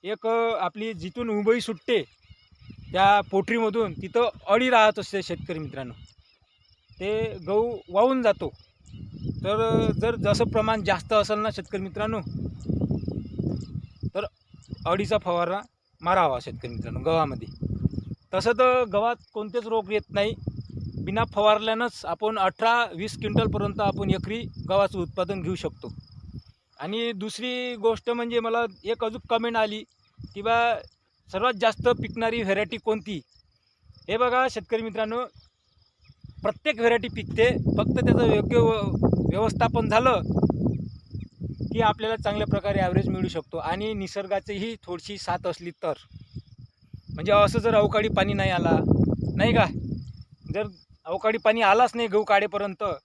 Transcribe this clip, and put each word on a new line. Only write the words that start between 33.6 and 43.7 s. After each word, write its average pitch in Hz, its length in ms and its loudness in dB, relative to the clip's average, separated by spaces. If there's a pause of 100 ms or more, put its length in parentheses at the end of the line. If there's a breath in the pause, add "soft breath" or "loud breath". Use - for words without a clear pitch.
हे 208 100 -4
बघा 247 340 2
शेतकरी 226 300 -4
मित्रांनो, 226 440 -4 (1160)
प्रत्येक 214 360 -2
व्हरायटी 233 280 4
पिकते, 220 420 0 (280)
फक्त - 280 0
त्याचं 240 300 2
योग्य 240 220 0
व-, 220 380 2 (340)
व्यवस्थापन 220 600 0
झालं 226 320 4 (1500)
की 226 80 0
आपल्याला 220 340 0
चांगल्या 208 320 -2
प्रकारे 196 320 0
ॲव्हरेज 185 300 2
मिळू 185 180 -2
शकतो. 165 300 -6
आणि 185 360 -4